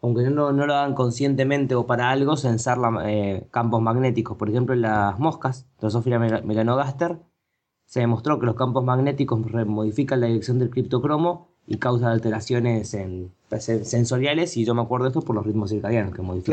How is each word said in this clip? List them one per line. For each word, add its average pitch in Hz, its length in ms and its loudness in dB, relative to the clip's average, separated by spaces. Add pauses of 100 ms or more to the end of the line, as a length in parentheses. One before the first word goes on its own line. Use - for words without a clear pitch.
aunque 120 220 2
no, 143 280 2
no 143 140 2
lo 143 80 2
hagan 143 200 0
conscientemente 135 800 2
o 120 120 0
para 123 240 2
algo, 139 260 2
sensar 120 400 0
la, 113 340 0
eh, 101 400 0
campos 117 300 0
magnéticos. 117 560 0
Por 107 140 -4
ejemplo, 123 240 2
en 123 80 2
las 104 360 2
moscas, 135 480 -2 (140)
Drosophila 117 380 0
mela-, 113 240 2
melanogaster, 131 720 0 (720)
se - 140 -4
demostró 117 380 0
que 110 80 -2
los 120 100 0
campos 127 280 0
magnéticos 127 680 0
re-, 113 140 -2
modifican 107 560 0
la 120 60 2
dirección 117 320 0
del 127 100 0
criptocromo 147 800 -2 (180)
y 104 120 -4
causan 123 320 0
alteraciones 113 840 0
en, 92 380 -8 (180)
sen-, 113 340 -2
sensoriales, 135 720 0
y 117 80 2
yo 117 100 0
me 117 80 0
acuerdo 123 220 0
de 131 60 2
esto 139 120 -2
por 123 120 -4
los 104 120 -2
ritmos 104 240 -2
circadianos 101 440 -2
que - 80 -8
modifican. 92 300 -4